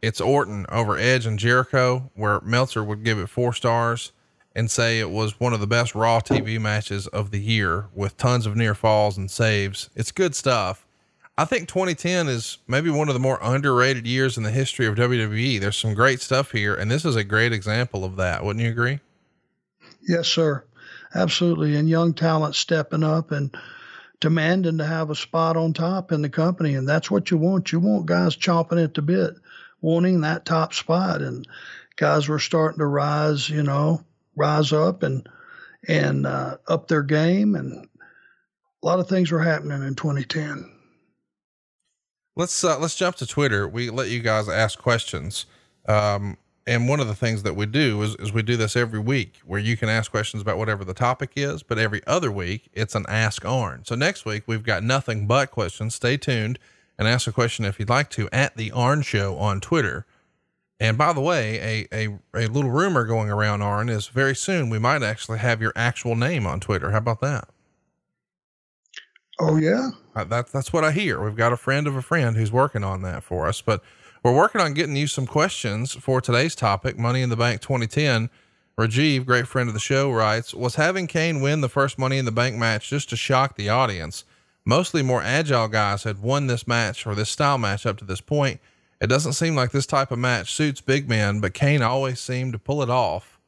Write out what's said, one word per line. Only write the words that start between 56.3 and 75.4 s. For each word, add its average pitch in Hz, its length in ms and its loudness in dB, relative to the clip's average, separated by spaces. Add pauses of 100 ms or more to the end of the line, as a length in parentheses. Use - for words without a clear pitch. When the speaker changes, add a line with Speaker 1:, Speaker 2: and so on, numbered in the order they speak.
Speaker 1:
and 104 80 2
ask 123 200 0
a 117 40 -6
question 117 340 0
if 98 140 -4
you'd 101 100 -4
like 139 220 0
to 104 200 -4
at 135 260 0
The 110 140 -6
Arn 131 300 2
Show 101 360 -2
on 98 220 0
Twitter. 98 460 -2 (720)
And 110 200 2
by 156 140 4
the 151 80 -2
way, 110 720 -2
a, 110 160 -4
a, 104 120 -8 (160)
a 113 120 0
little 131 240 0
rumor 151 340 2
going 110 260 0
around, 104 320 0
Arn, 104 260 0
is 107 180 -4
very 135 280 0
soon 165 340 -2
we 110 100 -2
might 131 220 2
actually 110 380 -4
have 113 220 0
your 113 140 -2
actual 117 400 -2
name 127 300 0
on 85 140 -2
Twitter. 90 320 -2
How 107 80 4
about 113 220 -2
that? 139 280 -4 (1900)
Speaker 2:
Oh, 156 180 4
yeah? 202 320 2 (260)
Speaker 1:
Uh, 104 100 -4
that, 117 260 -4
that's 135 200 -4
what 160 120 2
I 156 80 4
hear. 160 280 0
We've 107 160 -4
got 117 180 4
a 120 40 -2
friend 143 300 -2
of 139 80 -2
a 127 80 -4
friend 123 340 2
who's 110 140 2
working 123 320 2
on 95 180 -4
that 90 220 -8
for 82 240 -2
us, - 140 -2
but 107 220 -2 (400)
we're 123 120 4
working 196 260 4
on 151 140 0
getting 151 200 0
you 143 120 0
some 135 180 -4
questions 131 680 -2